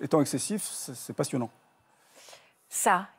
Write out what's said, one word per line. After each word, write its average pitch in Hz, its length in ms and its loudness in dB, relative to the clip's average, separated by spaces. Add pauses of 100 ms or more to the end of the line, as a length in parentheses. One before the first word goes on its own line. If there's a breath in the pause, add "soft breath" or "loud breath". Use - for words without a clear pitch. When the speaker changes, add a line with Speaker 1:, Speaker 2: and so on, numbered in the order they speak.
Speaker 1:
étant 151 180 4
excessif, - 520 0
c'est, - 220 -10
c'est - 180 -10
passionnant. 127 380 -2 (1200 soft breath)
Speaker 2:
Ça, 202 360 2 (120)